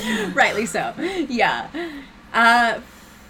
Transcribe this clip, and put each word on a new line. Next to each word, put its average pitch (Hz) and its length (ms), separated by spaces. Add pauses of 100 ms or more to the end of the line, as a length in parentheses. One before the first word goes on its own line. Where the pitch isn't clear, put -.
<laughs> 214 260
Rightly 220 320
so. 143 260 (340)
Yeah. 175 400 (640)
Uh, 233 420 (540)